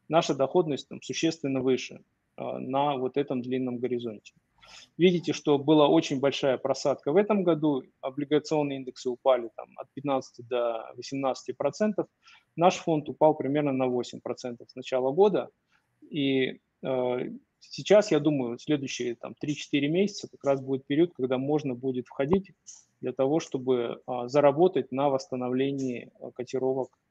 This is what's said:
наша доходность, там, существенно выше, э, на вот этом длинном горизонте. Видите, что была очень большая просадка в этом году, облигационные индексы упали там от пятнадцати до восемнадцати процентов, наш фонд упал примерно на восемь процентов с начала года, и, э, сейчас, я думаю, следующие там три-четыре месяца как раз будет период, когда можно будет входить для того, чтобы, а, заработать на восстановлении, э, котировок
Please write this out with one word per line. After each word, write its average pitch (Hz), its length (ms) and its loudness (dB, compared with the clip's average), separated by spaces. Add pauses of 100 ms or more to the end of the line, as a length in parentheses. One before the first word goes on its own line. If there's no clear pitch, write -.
наша 165 260 2
доходность, 143 540 0
там, - 140 -14
существенно 143 600 -2
выше, 127 400 0 (360)
э, 123 200 -6
на 135 380 -2
вот 127 220 -4
этом 139 240 -2
длинном 127 380 -4
горизонте. 120 540 -6 (640)
Видите, 165 360 4
что 143 240 2
была 147 300 6
очень 156 320 2
большая 135 380 0
просадка 135 540 -2
в 160 60 2
этом 208 260 2
году, 151 400 2 (180)
облигационные 143 800 -2
индексы 127 300 -8
упали 123 460 2
там - 120 -14 (100)
от - 160 -14
пятнадцати 135 480 -4
до 120 540 -4
восемнадцати 135 560 -6
процентов, 175 560 -2 (480)
наш 180 200 4
фонд 156 340 -2
упал 156 260 4
примерно 143 360 0
на 131 160 0
восемь 123 320 -4
процентов 117 500 -10
с - 60 -20
начала 127 360 -2
года, 165 380 2 (600)
и, 135 500 0 (240)
э, 127 460 -2 (300)
сейчас, 202 520 2
я 151 80 4
думаю, 135 400 0
следующие 127 560 -4
там 120 180 -14
три-четыре 139 540 -4
месяца 190 420 -2
как - 140 -18
раз 139 180 2
будет 131 240 -6
период, 160 300 2
когда 127 220 -2
можно 143 360 -2
будет 123 340 -6
входить 185 440 0 (500)
для 127 100 -6
того, 139 300 0
чтобы, 123 680 -2
а, 123 220 -6
заработать 143 640 4
на 139 160 0
восстановлении, 131 1000 -2 (120)
э, 127 140 -12
котировок 131 540 -4 (220)